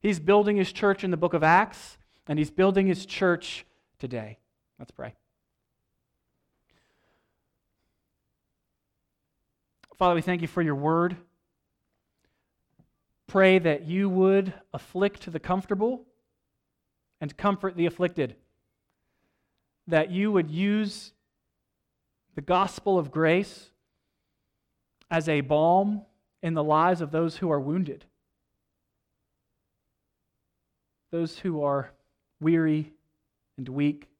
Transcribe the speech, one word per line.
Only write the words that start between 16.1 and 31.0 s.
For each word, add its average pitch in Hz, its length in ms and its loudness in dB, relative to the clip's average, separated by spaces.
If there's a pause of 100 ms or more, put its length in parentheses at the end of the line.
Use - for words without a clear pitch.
and 147 160 -10
comfort 190 400 -2
the 170 100 2
afflicted, 170 500 -4 (1500)
that 160 220 0
you 196 200 -2
would 170 200 0
use 202 600 -4 (1200)
the 151 60 -12
gospel 185 560 0
of 147 120 -4
grace 160 600 0 (1400)
as 160 180 -2
a 151 120 2
balm 175 640 2 (400)
in 165 120 -2
the 156 80 -2
lives 160 380 2
of 151 100 -6
those 165 280 -2
who 175 120 -2
are 143 100 0
wounded, 147 440 -4 (3000)